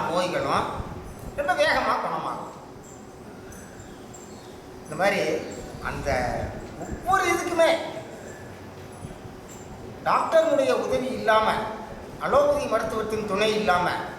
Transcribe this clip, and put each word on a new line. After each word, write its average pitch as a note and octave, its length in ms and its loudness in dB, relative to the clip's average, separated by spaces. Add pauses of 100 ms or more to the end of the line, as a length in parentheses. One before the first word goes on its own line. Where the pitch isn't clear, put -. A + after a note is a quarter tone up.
(100)
நோய்களும் E3+ 560 2 (720)
ரொம்ப D4 220 2
வேகமா C#4 420 4
குணமாகும். D3 480 -4 (2250)
இந்த D3+ 160 -8
மாதிரி F#3+ 220 4 (680)
அந்த C#3+ 200 -2 (720)
ஒவ்வொரு F#4 380 2 (100)
இதுக்குமே E4+ 380 4 (2500)
டாக்டருடைய C4+ 640 6 (120)
உதவி B3+ 240 0 (100)
இல்லாம, G#3+ 300 6 (800)
அலோபதி C#4+ 460 6
மருத்துவத்தின் G#3+ 580 0
துணை G#3 200 4 (100)
இல்லாம, F3+ 260 4 (320)